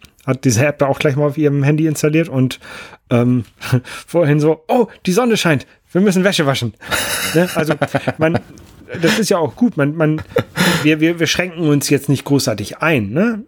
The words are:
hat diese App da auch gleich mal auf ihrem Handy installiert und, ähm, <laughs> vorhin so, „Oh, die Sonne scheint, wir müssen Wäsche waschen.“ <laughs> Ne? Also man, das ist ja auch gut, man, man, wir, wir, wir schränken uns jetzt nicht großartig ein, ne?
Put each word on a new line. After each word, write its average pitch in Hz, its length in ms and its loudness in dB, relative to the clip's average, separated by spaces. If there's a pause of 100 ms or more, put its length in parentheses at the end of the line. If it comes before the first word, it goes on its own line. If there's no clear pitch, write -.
(240)
hat 131 220 -4
diese 123 220 2
App 143 100 -4
da 143 80 2
auch 135 140 -2
gleich 143 160 0
mal 147 100 0
auf 143 140 -2
ihrem 143 240 2
Handy 151 240 2
installiert 156 420 0
und, 131 300 0 (500)
ähm, 123 340 2 (280)
<laughs> 123 120 2 (240)
vorhin 151 320 2
so, 156 280 2
„Oh, 240 180 2 (220)
die 180 60 0
Sonne 226 220 2
scheint, 156 300 0 (260)
wir 175 100 0
müssen 185 220 2
Wäsche 180 220 0
waschen.“ 123 340 -2
<laughs> - 560 -6
Ne? 180 200 2
Also 160 180 0 (460)
man, 160 180 0 (640)
das 190 160 2
ist 226 140 -2
ja 190 80 2
auch 143 160 -2
gut, 240 200 0
man, 147 200 0
man, 156 260 0 (640)
wir, 151 160 2
wir, 165 200 0
wir 165 60 2
schränken 175 420 -2
uns 143 220 2
jetzt 143 200 2
nicht 139 160 0
großartig 120 520 -2
ein, 139 320 0
ne? 208 380 -2